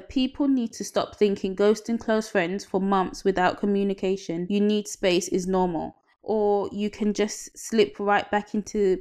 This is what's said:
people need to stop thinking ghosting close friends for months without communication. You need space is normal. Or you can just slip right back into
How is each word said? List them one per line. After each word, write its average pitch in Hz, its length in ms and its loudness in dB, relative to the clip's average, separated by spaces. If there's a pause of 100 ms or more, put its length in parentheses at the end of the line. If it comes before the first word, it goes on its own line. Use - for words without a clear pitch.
people 269 400 0
need 247 240 0
to - 100 -10
stop - 320 -4
thinking 196 400 0
ghosting 214 420 2
close 220 300 0
friends 190 380 -2
for 190 160 -2
months 196 420 0
without 190 340 2
communication. 196 920 -2
You 202 100 2
need 208 300 2
space - 400 0
is 180 180 -2
normal. 180 480 0 (260)
Or 208 500 0
you 208 200 -4
can 208 220 -2
just - 440 -4
slip 214 420 2
right 202 300 0
back 208 240 -2
into 202 480 0